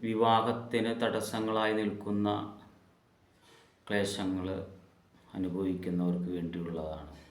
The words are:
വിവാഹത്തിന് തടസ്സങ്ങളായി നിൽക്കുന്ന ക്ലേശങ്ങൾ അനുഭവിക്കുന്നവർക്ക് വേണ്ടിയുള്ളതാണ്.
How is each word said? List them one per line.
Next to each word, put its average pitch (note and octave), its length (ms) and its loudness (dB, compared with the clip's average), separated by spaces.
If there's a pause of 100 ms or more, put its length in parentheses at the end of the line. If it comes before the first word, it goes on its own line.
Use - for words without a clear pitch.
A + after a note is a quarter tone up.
വിവാഹത്തിന് A2+ 880 4 (100)
തടസ്സങ്ങളായി A2 760 0
നിൽക്കുന്ന G#2 480 0 (1600)
ക്ലേശങ്ങൾ G2 600 0 (880)
അനുഭവിക്കുന്നവർക്ക് F2+ 1000 0
വേണ്ടിയുള്ളതാണ്. E2 760 -6 (180)